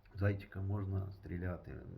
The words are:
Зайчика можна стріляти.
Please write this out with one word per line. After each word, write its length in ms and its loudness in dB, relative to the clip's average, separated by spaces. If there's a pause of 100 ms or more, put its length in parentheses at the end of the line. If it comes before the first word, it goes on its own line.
(140)
Зайчика 460 2
можна 500 2
стріляти. 640 -4 (240)